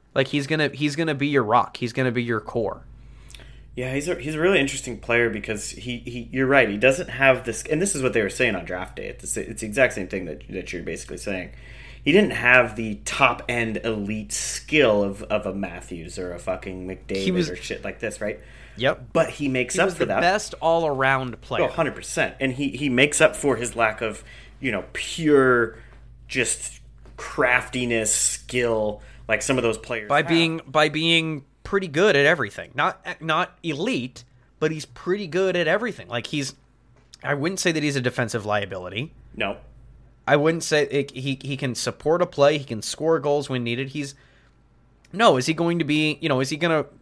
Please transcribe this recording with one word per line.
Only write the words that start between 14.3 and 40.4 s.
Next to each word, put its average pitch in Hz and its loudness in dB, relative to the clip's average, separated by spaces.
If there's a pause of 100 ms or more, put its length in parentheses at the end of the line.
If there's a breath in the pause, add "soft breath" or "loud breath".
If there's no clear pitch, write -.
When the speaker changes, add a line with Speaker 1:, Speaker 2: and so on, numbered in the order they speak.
Speaker 2:
skill 117 2
of, 98 -4
of 101 -2
a 95 -4
Matthews 85 -10
or 90 -8
a 85 -12
fucking 92 -8
McDavid 95 -6
Speaker 1:
He 95 0
was 90 0
Speaker 2:
or 90 -8
shit - -8
like 98 -10
this, 107 -6
right? 107 -6 (380 loud breath)
Speaker 1:
Yep. 127 -2
Speaker 2:
But 165 2
he 143 -4
makes 127 0
Speaker 1:
He 180 2
Speaker 2:
up 175 4
Speaker 1:
was 185 0
Speaker 2:
for - -2
Speaker 1:
the - 0
Speaker 2:
that. 104 0
Speaker 1:
best 190 2
all-around 135 2
player. 113 -2
Speaker 2:
Oh, - 4
hundred 139 -2
percent. - -4
And 135 0
he, 139 -2
he 139 -4
makes 131 6
up 156 6
for 135 0
his 117 -6
lack 110 0
of, 107 -6 (360 loud breath)
you 131 -4
know, 95 -4
pure 131 4 (480 loud breath)
just - -4 (380)
craftiness, 123 0
skill, 110 -2 (260 loud breath)
like 110 2
some 135 2
of 120 2
those 113 2
players 110 -8
Speaker 1:
By 139 2
Speaker 2:
have. 151 2
Speaker 1:
being, 165 2
by 156 2
being 160 0 (200)
pretty 190 -2
good 165 4
at 139 6
everything. 117 0
Not, 147 -2 (160)
not 160 -2
elite, 151 -4 (360 soft breath)
but 156 2
he's 156 -8
pretty 202 -4
good 175 0
at 175 0
everything. 185 -2
Like, 117 -6
he's, 139 -4 (720)
I 135 -2
wouldn't 165 -2
say 180 2
that 156 0
he's 147 0
a 135 0
defensive 120 -2
liability. 101 -4 (240)
Speaker 2:
No. - -4 (680)
Speaker 1:
I 147 6
wouldn't 160 2